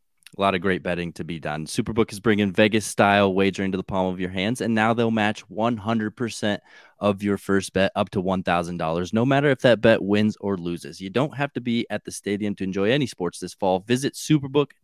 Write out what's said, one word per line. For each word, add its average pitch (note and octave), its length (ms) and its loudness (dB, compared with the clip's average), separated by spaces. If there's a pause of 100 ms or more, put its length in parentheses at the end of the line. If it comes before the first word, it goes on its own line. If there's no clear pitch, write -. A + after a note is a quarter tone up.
(380)
a G2 40 -2
lot G2 140 2
of F2+ 60 -2
great F2+ 220 0
betting F2 300 -4
to F2 100 -10
be E2 160 -8
done. D#2 260 -6
Superbook A2 460 -2
is G#2 80 -12
bringing G#2 320 2
Vegas-style G2+ 840 4
wagering F#2+ 380 0
to F#2+ 60 -2
the F#2 60 -4
palm F#2 280 -2
of F2+ 80 -6
your F2+ 120 -4
hands, F#2+ 280 -2
and A2+ 160 0
now A2 180 4
they'll A2+ 180 2
match G#2+ 380 -2
one A2 280 -2
hundred G#2+ 400 -4
percent G#2+ 440 -4 (380)
of G2+ 240 0
your G2+ 140 0
first G2 340 0
bet F#2+ 240 2
up G2+ 140 -2
to G#2+ 100 -2
one F#2 240 0
thousand F2 340 0
dollars, E2+ 360 -2
no A2+ 120 2
matter C#3 240 2
if C3 100 0
that A#2 200 6
bet A2+ 220 4
wins G#2 400 2
or G2+ 160 -2
loses. E2+ 420 -8
You F#2+ 100 -10
don't B2+ 280 -2
have C#3+ 160 -4
to B2+ 80 -6
be A#2 280 -2
at G#2 140 -6
the - 80 -14
stadium G#2 440 -4
to G2 100 -6
enjoy G2 260 0
any C#3+ 140 2
sports - 340 -6
this F2+ 140 -10
fall. F#2 260 0
Visit B2 360 -2
superbook C#3+ 560 0 (120)